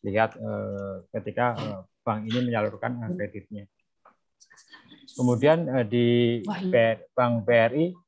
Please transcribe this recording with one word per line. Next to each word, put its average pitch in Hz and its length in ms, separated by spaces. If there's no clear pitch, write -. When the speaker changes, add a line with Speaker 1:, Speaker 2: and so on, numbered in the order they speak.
Speaker 1:
lihat, 107 320
eh, 101 800
ketika, 117 480
eh, 104 180
bank 107 240
ini 123 240
menyalurkan, 113 560
eh, 175 80
kreditnya. 104 560
Kemudian, 135 560
eh, 127 160
di 120 200
Speaker 2:
Wah, 185 80
iya. 117 400
Speaker 1:
B-, - 20
Bank 120 320
B 113 80
R 117 240
I 165 80